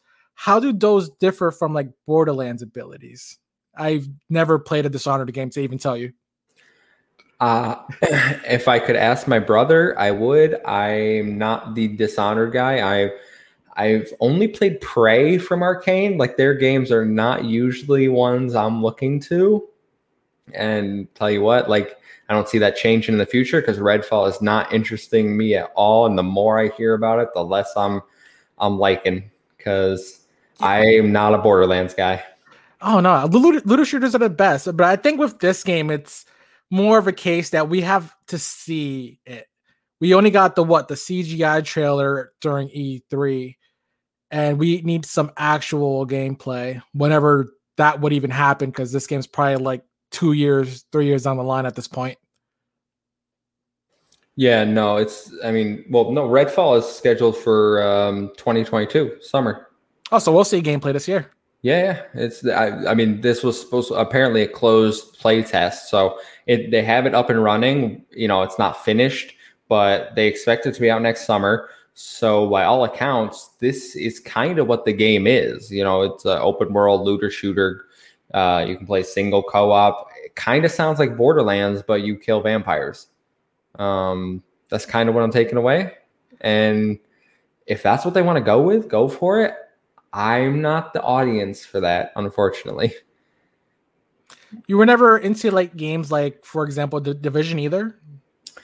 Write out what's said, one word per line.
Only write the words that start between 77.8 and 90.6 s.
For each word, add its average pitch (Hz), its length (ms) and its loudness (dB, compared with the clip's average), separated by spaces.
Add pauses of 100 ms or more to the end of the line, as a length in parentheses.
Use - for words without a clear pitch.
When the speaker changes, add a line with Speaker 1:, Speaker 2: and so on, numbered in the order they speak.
Speaker 2:
Uh, 90 340 0
you 92 100 -8
can 95 80 -16
play 95 180 -2
single 101 380 -2
co-op. 104 680 2 (140)
It - 120 -20
kinda 151 340 0
sounds 156 300 -2
like 120 180 0
Borderlands, 104 640 2
but 104 200 -2
you 104 160 -6
kill 107 240 -2
vampires. 95 640 -4 (720)
Um, 95 640 -4 (260)
that's 107 160 -6
kinda 113 280 0
what 117 100 2
I'm 113 80 0
taking 117 260 0
away. 143 360 0 (480)
And 107 580 0 (680)
if 107 140 -4
that's - 220 0
what 175 100 -4
they 185 80 2
wanna 170 200 2
go 110 200 4
with, 214 280 0
go 113 180 2
for 190 340 0
it. - 140 -2 (560)
I'm 123 500 -2